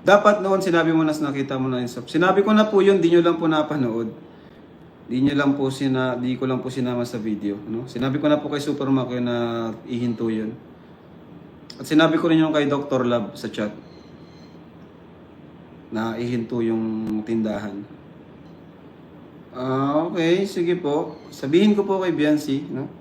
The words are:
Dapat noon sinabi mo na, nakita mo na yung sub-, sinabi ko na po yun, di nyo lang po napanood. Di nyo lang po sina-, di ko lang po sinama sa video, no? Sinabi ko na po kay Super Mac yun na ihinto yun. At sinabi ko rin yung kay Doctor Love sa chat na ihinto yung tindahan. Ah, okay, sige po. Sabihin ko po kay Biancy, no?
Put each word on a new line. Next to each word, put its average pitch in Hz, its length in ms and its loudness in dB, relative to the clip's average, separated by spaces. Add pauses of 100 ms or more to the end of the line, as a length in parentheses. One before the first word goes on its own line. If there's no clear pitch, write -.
Dapat 202 400 6
noon 190 240 0
sinabi 165 320 2
mo 160 80 2
na, 151 80 0
nakita 139 480 -4
mo 131 80 -2
na 123 160 -2
yung 120 80 -8
sub-, - 160 -12
sinabi 185 320 4
ko 214 160 4
na 214 80 6
po 208 160 4
yun, 196 180 6
di 165 140 4
nyo 175 80 8
lang 170 160 4
po 165 80 -4
napanood. 147 640 0 (1000)
Di 127 100 0
nyo 143 160 2
lang 139 220 2
po 135 100 0
sina-, 127 480 -2
di 123 240 -4
ko 135 80 -2
lang 127 160 -2
po 127 80 -6
sinama 123 320 -2
sa 120 160 -8
video, 104 480 -4
no? 113 160 -6
Sinabi 131 320 -4
ko 151 140 -2
na 147 100 2
po 143 80 -8
kay 139 160 -4
Super 139 240 -4
Mac 127 240 0
yun 123 160 -4
na 117 420 -4 (140)
ihinto 117 480 -4
yun. 110 240 -6 (1200)
At 131 80 -14
sinabi 156 320 4
ko 165 160 2
rin 160 80 4
yung 156 120 2
kay 147 120 2
Doctor 139 400 -2
Love 120 320 -2
sa 110 160 -10
chat 104 200 -6 (2250)
na 113 260 -4
ihinto 120 480 -4
yung 110 600 -2
tindahan. 104 760 -4 (1500)
Ah, 139 560 0
okay, 175 400 2
sige 175 320 -2
po. 147 400 -2 (160)
Sabihin 185 400 4
ko 196 80 2
po 196 180 0
kay 180 140 0
Biancy, 147 560 0
no? 139 160 -6 (140)